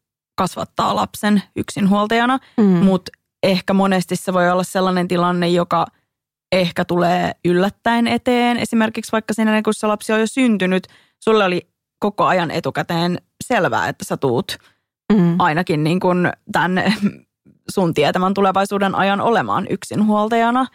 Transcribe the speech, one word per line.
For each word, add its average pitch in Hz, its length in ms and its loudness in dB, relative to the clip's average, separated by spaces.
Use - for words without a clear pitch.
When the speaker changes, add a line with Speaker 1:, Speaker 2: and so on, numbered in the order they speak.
Speaker 1:
kasvattaa - 600 -4
lapsen 208 480 0
yksinhuoltajana, 214 840 0
Speaker 2:
Mm. 226 60 4
Speaker 1:
mut 185 460 4
ehkä 185 300 0
monesti 190 420 2
se 185 180 -6
voi 175 180 2
olla 185 120 0
sellainen 185 440 0
tilanne, 175 400 0
joka 170 400 0
ehkä 180 340 0
tulee 175 460 0
yllättäen 202 640 0
eteen. 240 500 0
Esimerkiksi 226 540 -2
vaikka 220 220 -2
siinä, 214 280 0
kun 214 120 0
se 214 140 -4
lapsi 208 260 -2
on 214 60 2
jo 220 80 2
syntynyt, 190 600 0
sulle 214 260 2
oli 180 240 -4
koko 202 260 -2
ajan 170 260 0
etukäteen 170 640 -4
selvää, 123 440 0
että - 180 -8
sä 165 120 -6
tuut 131 400 -2
Speaker 2:
Mm. 175 260 4
Speaker 1:
ainakin 165 440 0
niin 170 160 0
kun 180 320 0
tän 180 320 0
sun 180 240 0
tietämän 180 400 0
tulevaisuuden 196 600 0
ajan 196 260 0
olemaan 170 480 0
yksinhuoltajana. 220 1040 0